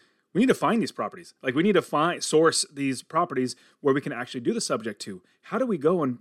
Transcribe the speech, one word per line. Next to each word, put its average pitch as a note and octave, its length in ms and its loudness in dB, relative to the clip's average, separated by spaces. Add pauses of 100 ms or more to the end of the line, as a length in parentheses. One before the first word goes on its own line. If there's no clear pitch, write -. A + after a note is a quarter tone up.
(320)
we E3+ 80 2
need C4 60 6
to B3+ 80 4
find G3 260 0
these D3+ 120 -4
properties. G2 500 -10
Like, C3 140 -2
we D#3+ 80 2
need G#3 80 4
to E3 100 4
find, D3+ 400 -2
source D#3+ 500 4
these C#3 300 -4
properties C#3+ 540 -2 (240)
where C#3 120 2
we C#3 80 2
can C#3 120 -8
actually B2 300 -8
do E3+ 120 -2
the A3+ 60 -4
subject A2+ 420 -4
to. F#2+ 200 -12 (200)
How G3+ 160 -6
do C4 80 0
we A3 100 0
go D#3 280 2
and B2 160 -2